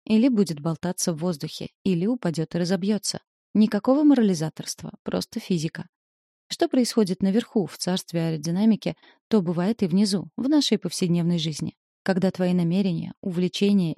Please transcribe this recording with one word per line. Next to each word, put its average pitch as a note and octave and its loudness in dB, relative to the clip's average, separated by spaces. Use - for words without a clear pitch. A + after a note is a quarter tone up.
или A3+ 4
будет F#3+ 0
болтаться E3 -4
в D#3 -4
воздухе, D#3 -6
или F3+ 0
упадёт F3 -4
и F3 -2
разобьётся. F#3+ -2
Никакого A3 2
морализаторства, F#3+ 2
просто - -6
физика. E3 -4
Что - 0
происходит A3 0
наверху, G3 0
в - -12
царстве E3+ -4
аэродинамики, E3+ 0
то G#3+ 2
бывает F3+ -2
и F#3+ 0
внизу, F#3+ 0
в A#3 -4
нашей C#4+ 2
повседневной E3+ 0
жизни. D#3 -6
Когда F#3 0
твои F3+ 0
намерения, E3+ 0
увлечения F3+ 0